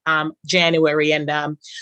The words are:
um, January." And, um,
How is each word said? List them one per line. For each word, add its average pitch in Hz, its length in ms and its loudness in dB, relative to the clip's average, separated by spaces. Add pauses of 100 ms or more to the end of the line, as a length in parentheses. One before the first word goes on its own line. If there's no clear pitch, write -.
um, 156 260 -2 (120)
January." 160 680 2
And, 151 180 -2
um, 151 260 -4 (260)